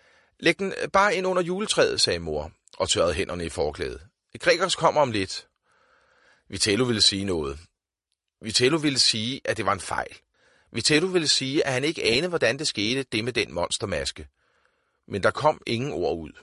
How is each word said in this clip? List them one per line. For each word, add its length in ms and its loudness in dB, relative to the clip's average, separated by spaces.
"Læg 200 2
den 140 -4
bare 220 4
ind 120 -2
under 140 0
juletræet," 600 0
sagde 180 2
mor 320 -6
og 120 0
tørrede 240 2
hænderne 320 -4
i 40 -4
forklædet. 520 -4
"Gregers 360 2
kommer 260 2
om 100 2
lidt." 360 -4
Vitello 360 2
ville 160 2
sige 240 2
noget. 340 -4
Vitello 360 2
ville 220 0
sige, 460 0
at 120 -2
det 80 -4
var 80 2
en 60 -4
fejl. 360 -6
Vitello 360 2
ville 200 2
sige, 400 0
at 60 -2
han 100 -2
ikke 200 -2
anede, 240 2
hvordan 320 2
det 80 -2
skete, 360 -2
det 200 -4
med 100 -4
den 200 -2
monstermaske. 760 -4
Men 160 -6
der 80 6
kom 360 0
ingen 240 -2
ord 260 -2
ud. 140 -10